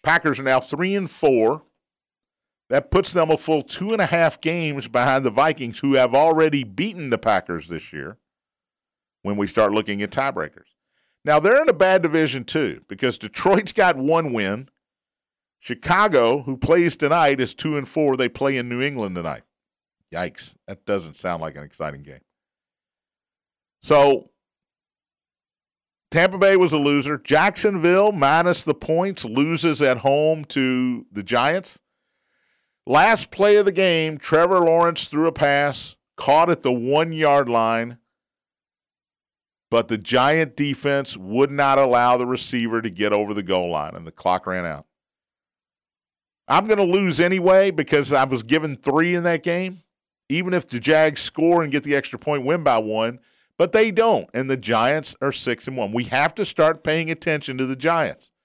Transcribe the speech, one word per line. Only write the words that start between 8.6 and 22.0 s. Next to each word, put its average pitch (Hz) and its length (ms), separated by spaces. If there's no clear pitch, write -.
when 101 140
we 101 120
start 104 240
looking 104 300
at 101 100
tiebreakers. 98 640
Now, 151 160
they're 226 200
in 320 80
a 247 40
bad 185 300
division, 151 420
too, 123 420
because 120 320
Detroit's 180 540
got 180 240
one 151 360
win. 107 360
Chicago, 147 840
who 131 140
plays 160 380
tonight, 143 460
is 120 120
two 151 240
and 139 120
four. 143 280
They 127 120
play 135 280
in 120 120
New 120 120
England 117 360
tonight. 80 260
Yikes. 87 400
That 98 180
doesn't 87 300
sound 85 260
like 76 140
an 73 80
exciting 73 400